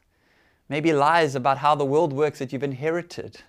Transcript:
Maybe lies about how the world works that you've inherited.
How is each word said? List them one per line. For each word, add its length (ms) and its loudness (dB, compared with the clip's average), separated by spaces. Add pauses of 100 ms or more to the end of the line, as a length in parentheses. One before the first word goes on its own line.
(680)
Maybe 220 0
lies 440 4
about 240 0
how 160 2
the 100 -2
world 260 2
works 280 -2
that 120 -8
you've 100 -6
inherited. 760 -6 (120)